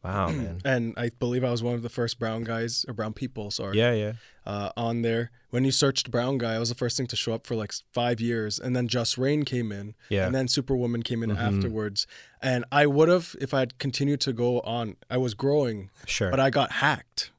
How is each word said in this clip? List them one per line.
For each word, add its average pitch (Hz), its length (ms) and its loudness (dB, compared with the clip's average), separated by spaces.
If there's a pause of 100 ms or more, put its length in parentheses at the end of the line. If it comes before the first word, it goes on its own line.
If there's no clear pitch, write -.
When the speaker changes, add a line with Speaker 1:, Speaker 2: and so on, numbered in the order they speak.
Speaker 1:
Wow, 92 260 0
Speaker 2:
<clears throat> 82 40 0
Speaker 1:
man. 104 320 -4
Speaker 2:
And 120 320 0
I 117 220 -2
believe 123 260 0
I 123 60 0
was 120 120 0
one 120 120 -2
of 117 80 -4
the 120 60 -8
first 117 300 -4
brown 113 260 -4
guys, 113 440 -4
or 120 60 -8
brown 110 200 -4
people, 107 360 -6
sorry. 101 280 -2
Speaker 1:
Yeah, 120 160 6
yeah. 107 180 0 (340)
Speaker 2:
Uh, 101 300 -4
on 117 260 0
there. 117 280 0 (200)
When 127 140 2
you 135 60 4
searched 135 400 2
brown 120 280 0
guy, 117 160 -2
I 113 40 -2
was 117 100 -2
the 120 60 -2
first 120 220 -2
thing 127 100 -2
to - 100 -8
show - 160 -2
up 113 140 -6
for, - 80 -4
like, 107 160 -2
s-, - 120 -8 (100)
five 120 280 2
years. 113 380 -2
And 123 180 -2
then 123 120 0
Just 120 280 0
Rain 143 280 2
came 120 280 -2
in. 101 220 -10 (160)
Speaker 1:
Yeah. 104 160 4
Speaker 2:
And 120 80 0
then 131 140 2
Superwoman 123 540 0
came 117 200 -2
in 110 80 -2
Speaker 1:
Mm-hmm. 101 260 2
Speaker 2:
afterwards. 104 500 0 (360)
And 127 280 0
I 143 160 6
would 147 220 6
have, 175 320 2
if 135 140 -4
I 135 60 4
had 123 180 -2
continued 143 440 0
to 139 120 0
go 120 260 0
on, 113 360 -4 (120)
I 120 80 -2
was 127 180 0
growing. 123 540 0 (180)
Speaker 1:
Sure. 98 240 0
Speaker 2:
But 135 100 4
I 135 100 6
got 131 220 2
hacked. - 680 -2